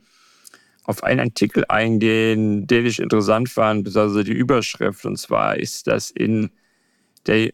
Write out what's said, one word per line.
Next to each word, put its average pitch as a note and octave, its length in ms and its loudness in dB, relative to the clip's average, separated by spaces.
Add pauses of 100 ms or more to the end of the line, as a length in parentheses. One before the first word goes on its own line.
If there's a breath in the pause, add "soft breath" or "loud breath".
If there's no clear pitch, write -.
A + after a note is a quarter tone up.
(840 soft breath)
auf - 180 -6
einen B2+ 160 0
Artikel - 500 0
eingehen, A2 1000 2
den A#2+ 180 4
ich A2+ 140 -2
interessant A2 480 2
fand, G#2+ 340 0
beziehungsweise G2+ 400 0
die G2 100 -4
Überschrift, A#2+ 720 -2
und G2+ 140 -6
zwar - 380 -2
ist - 320 -8
das G#2+ 240 -2
in A2 380 -2 (760)
der A2 280 2